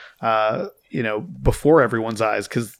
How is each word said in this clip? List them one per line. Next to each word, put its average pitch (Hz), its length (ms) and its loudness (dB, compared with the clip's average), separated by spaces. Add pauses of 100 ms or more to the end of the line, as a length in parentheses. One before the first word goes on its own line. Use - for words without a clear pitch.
(220)
uh, 113 460 0 (240)
you 123 120 -4
know, 107 180 -4
before 147 600 2
everyone's 113 360 -2
eyes, 107 280 0
'cause, - 320 -4